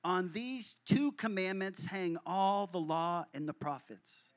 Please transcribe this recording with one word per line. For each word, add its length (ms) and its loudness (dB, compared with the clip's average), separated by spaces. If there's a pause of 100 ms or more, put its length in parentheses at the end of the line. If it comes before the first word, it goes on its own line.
On 280 2
these 520 -6
two 280 4
commandments 720 -2
hang 400 -2
all 400 2
the 120 -4
law 540 0
and 160 -4
the 60 -6
prophets. 840 -10